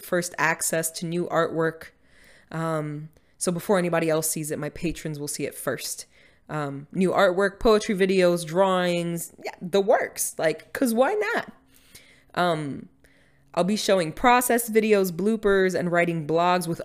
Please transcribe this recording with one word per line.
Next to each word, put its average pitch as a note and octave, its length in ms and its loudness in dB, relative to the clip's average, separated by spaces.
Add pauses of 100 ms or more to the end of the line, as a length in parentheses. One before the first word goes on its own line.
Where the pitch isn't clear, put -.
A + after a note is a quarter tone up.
first F3 360 -2
access E3 540 -2
to - 140 -10
new E3+ 200 -4
artwork. D#3+ 640 -2 (640)
Um, D#3 600 -6 (280)
so F3+ 140 -2
before F#3 260 0
anybody E3 320 0
else D#3 180 0
sees D#3 220 -6
it, C#3 80 -6
my D3+ 120 -8
patrons D3+ 500 -6
will D3 80 -8
see C#3+ 180 -6
it - 80 -8
first. - 520 -8 (420)
Um, C#3+ 420 -6
new F3+ 220 0
artwork, F#3+ 480 2
poetry G#3 340 4
videos, F3+ 500 2
drawings, F3 880 0 (120)
yeah, - 180 -12
the F#3 180 0
works. - 560 0
Like, - 360 -2
'cause A#3+ 200 0
why C4+ 220 2
not? G#4+ 380 -4 (840)
Um, D#3+ 540 -2 (680)
I'll E3+ 80 2
be G3+ 140 0
showing F#3 340 2
process B3 580 2
videos, G3+ 440 4
bloopers, G3 680 2
and E3 140 -2
writing E3+ 340 0
blogs E3+ 400 2
with E3 180 -4